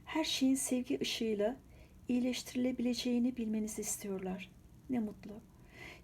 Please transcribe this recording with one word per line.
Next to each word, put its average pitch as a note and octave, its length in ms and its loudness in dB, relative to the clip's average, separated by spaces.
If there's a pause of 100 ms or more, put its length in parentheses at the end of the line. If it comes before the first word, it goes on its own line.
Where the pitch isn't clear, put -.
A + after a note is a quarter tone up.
Her D#4 200 0
şeyin C4+ 300 4
sevgi C4 460 0
ışığıyla A3 560 2 (520)
iyileştirilebileceğini B3 1300 2
bilmenizi G#3+ 440 -2
istiyorlar. F#3+ 680 -4 (400)
Ne B3+ 80 2
mutlu. G#3 420 -4 (640)